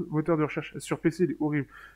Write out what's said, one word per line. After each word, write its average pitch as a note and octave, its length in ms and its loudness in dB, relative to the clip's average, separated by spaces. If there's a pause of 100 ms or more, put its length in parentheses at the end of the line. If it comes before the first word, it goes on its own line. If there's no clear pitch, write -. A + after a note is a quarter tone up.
<laughs> E3+ 60 -10
moteur D#3 280 0
de D3+ 60 2
recherche - 340 -6
sur D3 220 -6
P E3 100 4
C, D#3+ 140 2
il D3+ 80 2
est - 80 -4
horrible. D3 280 0 (280)